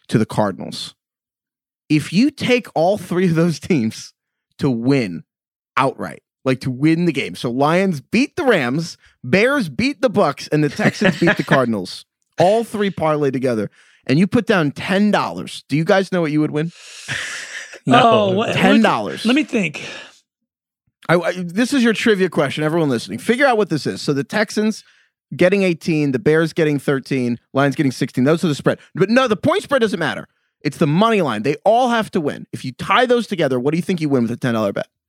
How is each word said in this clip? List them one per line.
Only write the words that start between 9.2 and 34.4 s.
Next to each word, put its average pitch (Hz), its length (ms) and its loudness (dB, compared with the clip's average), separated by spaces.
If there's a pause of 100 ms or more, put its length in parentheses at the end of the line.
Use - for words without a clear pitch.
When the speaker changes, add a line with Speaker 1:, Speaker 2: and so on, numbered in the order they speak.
Speaker 1:
Bears 202 460 2
beat 202 320 -4
the 262 80 2
Bucks, 175 400 0
and 151 140 2
the 147 60 2
Texans - 500 0
beat 175 180 2
the 143 60 -2
Speaker 2:
<laughs> - 20 -20
Speaker 1:
Cardinals. 113 600 -2 (320)
All 208 260 4
three 208 280 -4
parlay 151 400 0
together. 120 400 -2 (340)
And 139 140 2
you 202 80 4
put 240 180 0
down 165 260 2
ten 202 380 0
dollars. 117 600 -4
Do 139 80 0
you 160 80 0
guys 196 260 2
know 180 100 0
what 151 100 -2
you 151 100 2
would 147 100 0
win? 151 200 -4 (1120)
Speaker 2:
No. 240 180 6
Speaker 3:
Oh, 220 300 4
what, 214 200 -2
Speaker 1:
Ten 208 280 4
dollars. 120 440 0
Speaker 3:
let 240 100 2
me 302 80 2
think. 180 380 -4 (1300)
Speaker 1:
I, 165 80 4
I, 175 220 0
this 185 340 -2
is 269 120 2
your 226 100 4
trivia 185 360 2
question, 151 340 -2
everyone 156 260 0
listening. 110 300 -4
Figure 247 260 0
out 247 120 2
what 208 120 0
this 156 160 -4
is. 101 160 -6
So 151 100 -2
the 135 120 -2
Texans 214 600 -2 (520)
getting 185 260 4
eighteen, 156 520 0
the 127 60 0
Bears 156 320 2
getting 151 280 0
thirteen, 127 600 -2 (140)
Lions 135 220 2
getting 139 160 0
sixteen. 127 320 -2
Those 160 200 2
are 180 40 2
the 143 80 0
spread. - 240 0 (160)
But 196 160 0
no, 254 160 2
the 214 80 0
point 330 260 0
spread 554 200 0
doesn't 202 180 0
matter. 110 280 -4 (340)
It's 151 160 -6
the 165 100 2
money 202 340 4
line. 110 220 -2
They 147 200 -2
all 233 260 4
have 226 220 0
to 185 80 -2
win. 127 320 -6
If - 140 -10
you 156 60 -8
tie 202 340 0
those 240 220 2
together, 139 320 0
what 139 120 -2
do 165 60 0
you 175 60 0
think 180 180 -2
you 151 80 -2
win 131 140 2
with 113 80 -2
a 120 60 -8
ten 117 180 -2